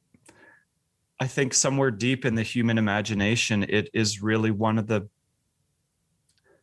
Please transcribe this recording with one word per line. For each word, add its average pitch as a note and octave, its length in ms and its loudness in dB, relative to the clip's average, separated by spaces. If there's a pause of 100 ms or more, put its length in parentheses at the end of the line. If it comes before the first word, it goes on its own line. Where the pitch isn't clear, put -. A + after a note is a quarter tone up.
(1200)
I C3 60 0
think C3 280 -2
somewhere C3+ 360 2
deep B2 340 -2
in A2+ 120 0
the A2+ 60 0
human A#2 360 0
imagination, G#2 920 0
it G#2 240 0
is G#2 300 -2
really A2 300 0
one A2 260 0
of G#2 80 -2
the, G#2 220 -4 (1500)